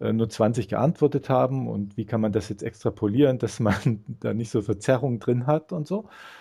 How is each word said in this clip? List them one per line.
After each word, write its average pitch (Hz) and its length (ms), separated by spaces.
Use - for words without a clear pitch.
äh, 110 120
nur 113 160
zwanzig 110 380
geantwortet 139 640
haben. 131 380
Und 101 280
wie 113 80
kann 113 160
man 110 120
das 104 160
jetzt 107 160
extrapolieren, 117 760
dass - 220
man 107 140
<laughs> 113 440
da 110 160
nicht 113 160
so 120 100
Verzerrung 120 600
drin 123 260
hat 151 260
und 156 140
so? 202 220